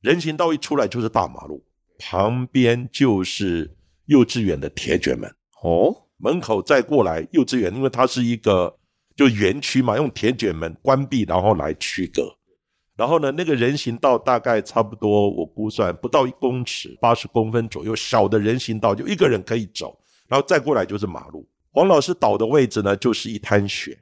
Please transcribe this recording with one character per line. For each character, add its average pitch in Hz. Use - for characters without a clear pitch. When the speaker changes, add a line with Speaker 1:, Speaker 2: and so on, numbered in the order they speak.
Speaker 1:
人 160
行 156
道 165
一 147
出 -
来 127
就 110
是 110
大 98
马 -
路， 73
旁 113
边 123
就 107
是 87
幼 135
稚 120
园 87
的 -
铁 -
卷 64
门。 -
Speaker 2:
哦。 90
Speaker 1:
门 139
口 110
再 135
过 139
来 80
幼 156
稚 131
园， 95
因 127
为 135
它 123
是 127
一 120
个 95
就 139
园 120
区 -
嘛， 117
用 139
铁 113
卷 110
门 82
关 135
闭， 127
然 85
后 104
来 76
区 -
隔。 -
然 117
后 160
呢， 139
那 165
个 156
人 127
行 120
道 127
大 123
概 113
差 113
不 104
多， 104
我 82
估 107
算 92
不 -
到 135
一 127
公 127
尺， -
八 117
十 -
公 110
分 113
左 -
右， 110
小 107
的 107
人 110
行 113
道 -
就 220
一 220
个 170
人 110
可 113
以 113
走， -
然 131
后 139
再 165
过 135
来 98
就 101
是 101
马 78
路。 78
黄 170
老 170
师 170
倒 104
的 110
位 131
置 107
呢， 98
就 117
是 113
一 107
滩 101
血。 -